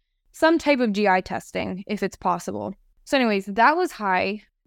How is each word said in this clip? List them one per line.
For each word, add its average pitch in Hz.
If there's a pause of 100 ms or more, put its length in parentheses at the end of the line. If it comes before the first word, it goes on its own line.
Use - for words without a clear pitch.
(340)
some 330
type 285
of 226
G 202
I 185
testing 185
if 208
it's -
possible. 190 (300)
So 285
anyways, 214
that 226
was 359
high. 190 (240)